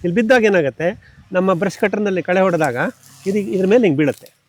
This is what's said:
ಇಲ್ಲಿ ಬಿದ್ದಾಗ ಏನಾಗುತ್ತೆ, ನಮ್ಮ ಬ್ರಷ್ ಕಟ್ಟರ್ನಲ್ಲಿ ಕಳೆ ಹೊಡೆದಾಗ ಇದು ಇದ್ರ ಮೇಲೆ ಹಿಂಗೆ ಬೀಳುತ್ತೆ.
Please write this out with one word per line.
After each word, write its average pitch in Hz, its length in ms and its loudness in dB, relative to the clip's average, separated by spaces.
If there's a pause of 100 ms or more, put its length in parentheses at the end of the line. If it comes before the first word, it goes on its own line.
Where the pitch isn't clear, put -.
ಇಲ್ಲಿ 175 100 -2
ಬಿದ್ದಾಗ 226 300 2
ಏನಾಗುತ್ತೆ, 175 720 -2 (160)
ನಮ್ಮ 185 220 0
ಬ್ರಷ್ 180 240 -4
ಕಟ್ಟರ್ನಲ್ಲಿ 202 440 -2
ಕಳೆ 185 180 0
ಹೊಡೆದಾಗ 160 360 0 (500)
ಇದು 196 120 -2
ಇದ್ರ 190 280 -2
ಮೇಲೆ 226 180 4
ಹಿಂಗೆ 151 140 2
ಬೀಳುತ್ತೆ. - 360 -4 (140)